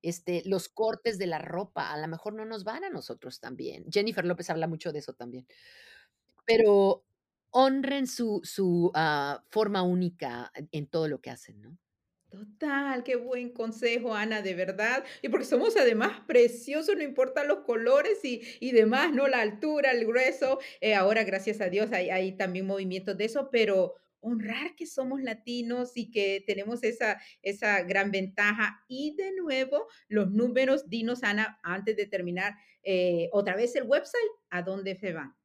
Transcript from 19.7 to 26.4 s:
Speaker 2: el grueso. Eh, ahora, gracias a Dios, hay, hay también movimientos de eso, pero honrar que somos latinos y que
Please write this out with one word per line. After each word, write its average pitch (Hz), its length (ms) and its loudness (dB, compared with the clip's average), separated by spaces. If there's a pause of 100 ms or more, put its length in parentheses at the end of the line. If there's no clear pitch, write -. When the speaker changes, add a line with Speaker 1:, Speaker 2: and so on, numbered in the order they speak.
Speaker 2:
el 233 140 2
grueso. 262 520 2 (220)
Eh, 214 140 4
ahora, 202 300 4
gracias 196 380 -2
a 180 80 0
Dios, 214 220 0
hay, 185 180 0
hay 185 260 -2
también 190 300 -4
movimientos 190 500 -4
de 208 80 -2
eso, 262 260 -2
pero 196 440 2 (260)
honrar 233 540 -6
que 330 120 -12
somos 269 360 -4
latinos 240 720 -4
y 240 160 -8
que 196 340 0